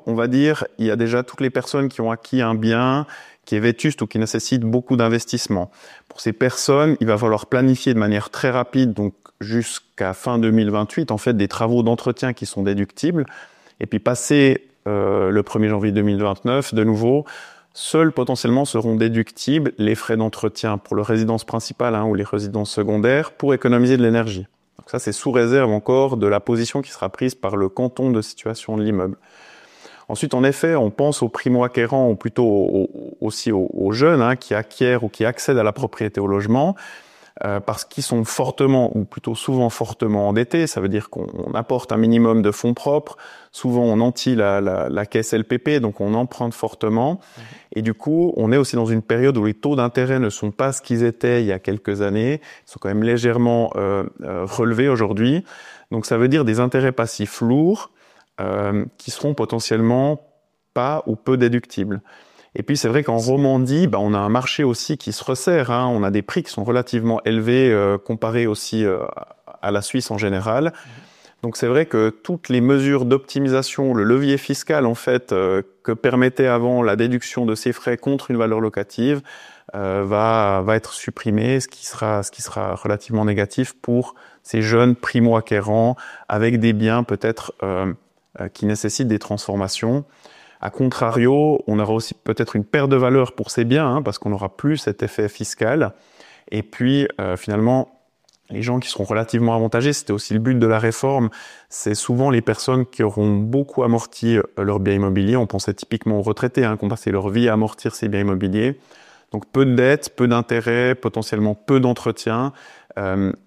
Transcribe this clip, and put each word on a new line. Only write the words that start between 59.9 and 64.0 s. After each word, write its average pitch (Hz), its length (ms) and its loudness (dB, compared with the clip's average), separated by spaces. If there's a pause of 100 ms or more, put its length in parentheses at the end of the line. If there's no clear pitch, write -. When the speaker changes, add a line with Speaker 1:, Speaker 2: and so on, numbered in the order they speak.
Speaker 1:
pas 139 320 -2
ou 113 100 -4
peu 131 220 0
déductibles. 117 640 0 (540)
Et - 80 -6
puis, 143 120 -2
c'est 123 140 0
vrai 143 140 2
qu'en 117 140 0
Romandie, 135 680 2
bah, 104 140 0